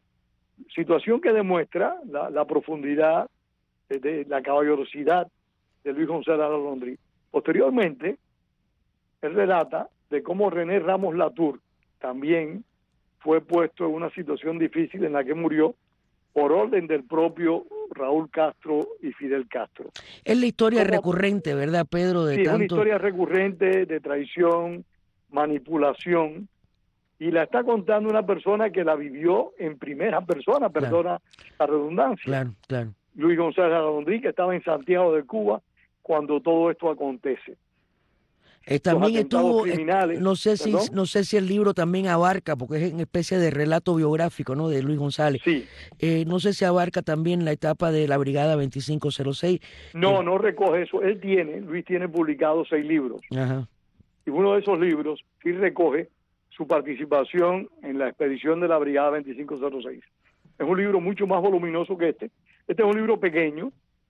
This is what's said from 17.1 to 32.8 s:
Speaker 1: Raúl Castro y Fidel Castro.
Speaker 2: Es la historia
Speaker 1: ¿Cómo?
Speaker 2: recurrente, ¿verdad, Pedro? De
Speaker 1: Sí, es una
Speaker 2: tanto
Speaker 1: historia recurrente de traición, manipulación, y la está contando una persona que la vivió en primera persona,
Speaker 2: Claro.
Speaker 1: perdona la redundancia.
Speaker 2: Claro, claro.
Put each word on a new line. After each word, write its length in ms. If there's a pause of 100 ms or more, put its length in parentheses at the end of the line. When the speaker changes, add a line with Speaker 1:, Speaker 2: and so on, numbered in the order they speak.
Speaker 1:
Raúl 400
Castro 560 (160)
y 80
Fidel 380
Castro. 420 (320)
Speaker 2:
Es 160
la 80
historia 380
Speaker 1:
¿Cómo? 80
Speaker 2:
recurrente, 640
¿verdad, 340
Pedro? 340
De 120
Speaker 1:
Sí, 60
es 40
una 120
Speaker 2:
tanto 180
Speaker 1:
historia 220
recurrente 840
de 160
traición, 840 (440)
manipulación, 1200 (720)
y 140
la 100
está 220
contando 440
una 160
persona 460
que 140
la 100
vivió 640
en 180
primera 440
persona, 500
Speaker 2:
Claro. 20
Speaker 1:
perdona 480 (380)
la 80
redundancia. 580
Speaker 2:
Claro, 300 (140)
claro. 260 (220)